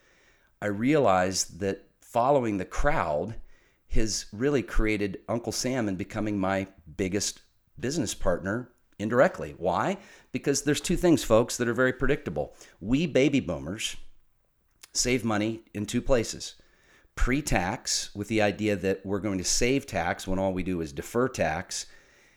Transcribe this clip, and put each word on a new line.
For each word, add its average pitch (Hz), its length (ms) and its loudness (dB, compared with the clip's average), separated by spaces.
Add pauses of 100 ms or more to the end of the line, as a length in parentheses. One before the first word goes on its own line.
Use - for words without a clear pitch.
(600)
I 104 60 -4
realized 101 920 2
that 95 280 -4 (140)
following 120 560 2
the 90 80 -4
crowd 101 680 0 (540)
has 110 420 2
really 127 320 0
created 107 640 0
Uncle 117 240 -4
Sam 127 360 -2
and 92 100 -2
becoming 104 420 -4
my 95 280 0 (300)
biggest 98 440 -2 (380)
business 131 340 -2
partner 98 560 0 (300)
indirectly." 110 580 2
Why? 101 400 0 (340)
Because 139 300 -2
there's - 200 0
two 170 160 0
things, - 260 4
folks, 117 340 4
that 120 100 0
are 117 60 0
very 127 200 2
predictable. 107 600 -2 (260)
We 139 280 0
baby 135 320 4
boomers 78 560 -6 (1000)
save 127 320 0
money 110 380 -2 (100)
in 104 120 -4
two 120 160 -2
places. - 540 0 (600)
Pre-tax, - 1000 0
with 101 140 -8
the 107 140 2
idea 104 340 0
that 98 300 -2
we're 98 140 -2
going 95 200 -4
to 85 40 -6
save 127 420 0
tax 87 420 -4
when 92 120 0
all 95 140 0
we 90 100 -2
do 87 180 -2
is 73 120 -8
defer 117 340 -2
tax, 85 600 -4 (500)